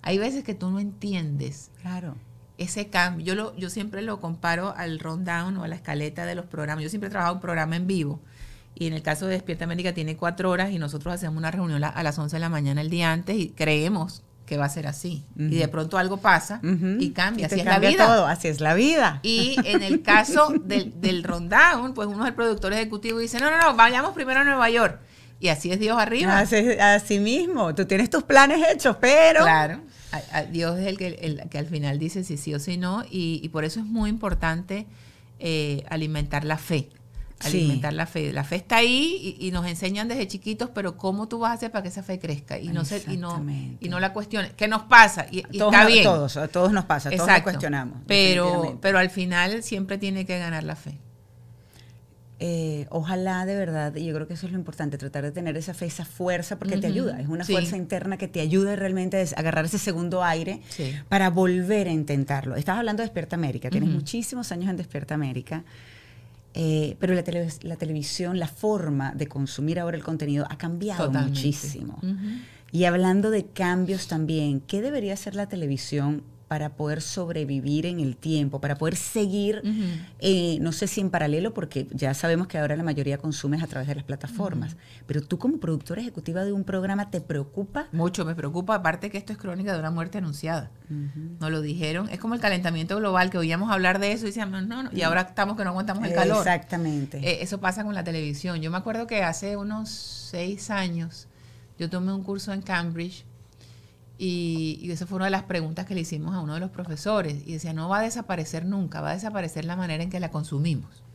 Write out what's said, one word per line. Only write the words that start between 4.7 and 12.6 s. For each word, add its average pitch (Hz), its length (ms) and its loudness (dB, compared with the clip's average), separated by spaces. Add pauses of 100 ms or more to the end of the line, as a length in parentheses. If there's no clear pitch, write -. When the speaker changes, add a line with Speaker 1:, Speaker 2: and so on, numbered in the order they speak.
Speaker 1:
al 165 240 -6
rundown 170 580 -4
o 175 60 -6
a 165 40 -6
la 165 80 -6
escaleta 151 500 -6
de 175 100 -6
los 175 100 -10
programas. 156 380 -6
Yo 156 60 -6
siempre 208 180 -6
he - 20 -6
trabajado 180 260 0
un 185 60 -8
programa 165 340 -2
en 180 120 -2
vivo. 165 320 0 (560)
Y 170 120 -6
en 160 60 -2
el 156 80 -6
caso 156 240 -4
de 190 80 0
Despierta 170 320 -4
América 175 280 -2
tiene 160 220 -4
cuatro 180 340 -2
horas 185 220 0
y 190 80 -4
nosotros 151 340 -6
hacemos 170 240 -4
una 160 140 -2
reunión 170 300 0
la, 151 80 0
a 165 140 -4
las 147 160 0
once 151 160 -2
de 160 40 -2
la 165 100 -2
mañana 147 320 0